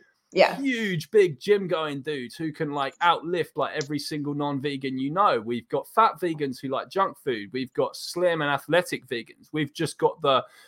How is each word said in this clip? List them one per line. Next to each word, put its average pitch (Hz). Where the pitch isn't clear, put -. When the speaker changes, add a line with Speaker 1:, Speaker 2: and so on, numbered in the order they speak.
Speaker 1:
Yeah. 180
Speaker 2:
huge, 226
big 185
gym 196
going 156
dudes 127
who 160
can, 156
like, 139
outlift, 170
like, 131
every 147
single 147
non-vegan 139
you 139
know. 175
We've 117
got -
fat 220
vegans 147
who 135
like 127
junk 190
food. 107
We've 127
got 139
slim 170
and 143
athletic 147
vegans. -
We've 151
just -
got -
the 135